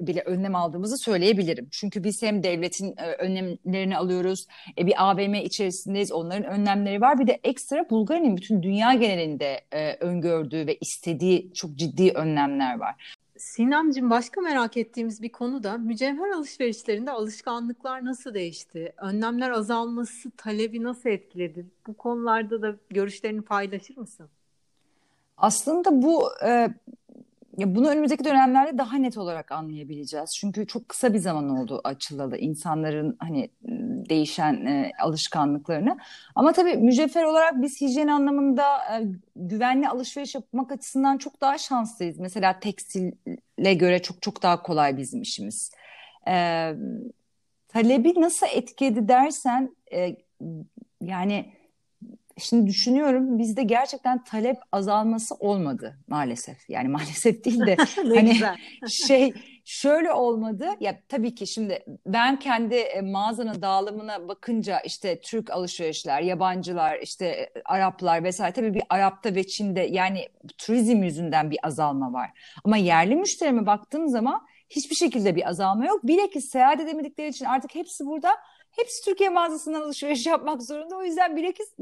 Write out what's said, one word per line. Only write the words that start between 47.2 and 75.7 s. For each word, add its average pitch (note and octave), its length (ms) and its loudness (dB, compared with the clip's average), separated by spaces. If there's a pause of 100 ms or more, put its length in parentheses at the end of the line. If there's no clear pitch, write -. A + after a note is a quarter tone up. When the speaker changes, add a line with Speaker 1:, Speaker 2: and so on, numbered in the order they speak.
Speaker 1:
talebi B3 520 4
nasıl E4+ 340 2
etkiledi A#3+ 540 0
dersen, C4 680 2 (160)
e, F3 240 -2 (840)
yani F#3+ 520 -4 (880)
şimdi A#3 260 4
düşünüyorum, B3+ 720 2
bizde A3 240 0
gerçekten B3 640 2
talep A3+ 320 -2 (160)
azalması G#3+ 640 0
olmadı D3+ 640 -2 (100)
maalesef. C3 640 -6
Yani B2+ 180 -2
<laughs> - 0 -
maalesef D3+ 560 0
değil A#3 220 2
de F#3+ 100 6 (140)
Speaker 2:
<laughs> G4 140 -2
Ne A#3 100 4
Speaker 1:
hani A3+ 180 10
Speaker 2:
güzel. G#3+ 240 4 (320)
Speaker 1:
şey C4 460 4 (300)
şöyle D#4 480 2
olmadı. A3+ 560 0 (120)
Ya G3 180 -4 (100)
tabii A#3+ 260 -2
ki G3+ 120 -10
şimdi G#3 380 -6 (220)
ben A#3+ 320 2
kendi, A#3 360 0
e, G#3+ 260 0
mağazanın G#3 640 -4
dağılımına G3+ 640 -2
bakınca G3+ 520 -4
işte E3+ 400 -6
Türk A3 300 -6
alışverişler, E3 720 -4
yabancılar, F3 800 -2
işte, - 240 -6
e, - 260 -6 (120)
Araplar F#3 600 0
vesaire. F#3 280 -2
Tabii G#3 220 0
bir G3+ 140 0
Arap'ta F#3+ 460 2
ve F#3 120 0
Çin'de F#3+ 340 -2
yani F#3 480 0 (300)
turizm A3+ 440 4
yüzünden D#3 480 0
bir D3+ 120 -2
azalma C#3 500 0
var. B2 180 -6 (340)
Ama G#3+ 120 6
yerli F3 400 6
müşterime D4+ 500 2
baktığım A#3 420 0
zaman B3+ 380 0 (240)
hiçbir - 260 -6
şekilde G#3+ 400 2
bir - 120 -2
azalma G3 380 0